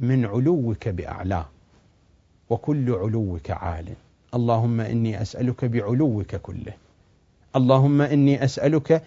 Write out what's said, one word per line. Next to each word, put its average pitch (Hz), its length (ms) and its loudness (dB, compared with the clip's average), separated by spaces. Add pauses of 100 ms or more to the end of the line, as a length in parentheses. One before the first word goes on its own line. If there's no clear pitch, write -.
من 123 260 2
علوك 120 600 0
بأعلاه، 90 600 -6 (1000)
وكل 127 420 0
علوك 107 580 -4
عال. 82 380 -6 (460)
اللهم 117 460 2
إني 110 420 -2
أسألك 123 420 -4
بعلوك 117 720 0
كله. - 360 -12 (840)
اللهم 135 460 6
إني 139 420 4
أسألك 151 640 2